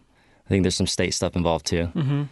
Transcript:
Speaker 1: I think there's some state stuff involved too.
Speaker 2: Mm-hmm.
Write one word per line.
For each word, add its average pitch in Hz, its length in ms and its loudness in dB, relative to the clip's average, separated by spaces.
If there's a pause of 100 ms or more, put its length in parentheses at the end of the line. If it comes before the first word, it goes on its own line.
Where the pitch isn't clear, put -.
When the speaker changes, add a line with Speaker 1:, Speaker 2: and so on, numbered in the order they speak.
(460)
Speaker 1:
I - 20 -8
think 98 160 4
there's 92 120 2
some 95 100 0
state - 280 0
stuff 90 220 -2
involved 82 300 2
too. 85 280 0
Speaker 2:
Mm-hmm. 143 380 0